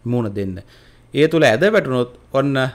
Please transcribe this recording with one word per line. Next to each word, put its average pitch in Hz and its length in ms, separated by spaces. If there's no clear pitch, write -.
මුහුණ 117 340
දෙන්න. 95 220
ඒ 151 140
තුළ 156 160
ඇද 120 200
වැටුණොත් 143 480
ඔන්න 135 260